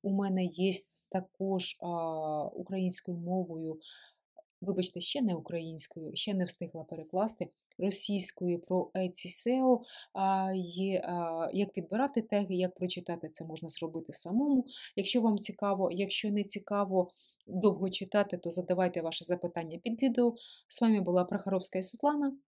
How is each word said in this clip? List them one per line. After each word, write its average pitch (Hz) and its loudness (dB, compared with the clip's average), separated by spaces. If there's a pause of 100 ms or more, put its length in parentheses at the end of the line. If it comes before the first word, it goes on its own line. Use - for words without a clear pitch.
У 202 0
мене 196 2
є 180 2 (380)
також, 190 -2
а, 160 -2
українською 180 -2
мовою, 165 -4 (800)
вибачте, 180 -2
ще 285 -2
не 196 2
українською, 160 -6
ще - -2
не 185 0
встигла 165 -8
перекласти, 180 -4 (280)
російською 185 2
про 185 0
Etsy 185 0
сео, 254 4 (320)
а, 190 2
є, 185 0
а, 165 -2
як 190 0
підбирати 226 0
теги, 202 0
як 185 0
прочитати, 175 -6
це 160 -8
можна 160 -10
зробити 160 -6
самому. 254 2 (300)
Якщо 208 2
вам 220 4
цікаво, 190 0
якщо 196 -2
не 208 0
цікаво 190 0 (360)
довго 190 2
читати, 196 0
то 170 -4
задавайте 175 0
ваше 160 -2
запитання 170 -4
під 233 -2
відео. 240 4 (320)
З - 2
вами 214 6
була 180 4
Прохоровська 185 -2
Світлана. 285 0 (100)